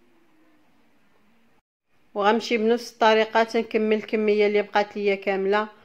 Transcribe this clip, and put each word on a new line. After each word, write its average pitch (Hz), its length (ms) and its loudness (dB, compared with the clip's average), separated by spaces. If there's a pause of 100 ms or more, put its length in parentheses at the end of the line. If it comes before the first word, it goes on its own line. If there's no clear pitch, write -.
(2250)
وغنمشي 220 420 0
بنفس 233 360 -2
الطريقه 220 520 2
تنكمل 220 520 -2
الكميه 208 500 0
اللي 208 160 0
بقات 208 340 -4
ليا 202 180 0
كامله، 196 540 -2 (160)